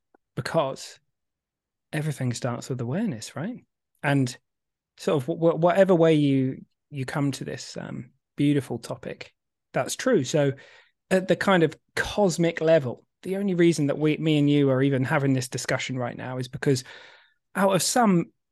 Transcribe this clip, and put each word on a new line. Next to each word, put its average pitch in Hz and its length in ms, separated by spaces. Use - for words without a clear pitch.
because - 640
everything 147 420
starts 120 360
with 127 100
awareness, 131 560
right? 196 300
And 139 340
sort 170 240
of 127 60
w-, 170 120
w-, 151 100
whatever 180 340
way 165 180
you, 135 500
you 135 160
come 143 260
to - 120
this, - 340
um, - 340
beautiful 143 420
topic, - 540
that's 135 220
true. 233 280
So, 143 300
at 190 160
the 175 80
kind 180 280
of 147 140
cosmic 170 680
level, 156 420
the 185 140
only 196 180
reason 170 320
that 143 100
we, 151 200
me 156 200
and 143 120
you 143 200
are 131 120
even 135 240
having 139 280
this 127 140
discussion 131 500
right 120 200
now 127 200
is 127 120
because 131 340
out 196 180
of 175 80
some 202 500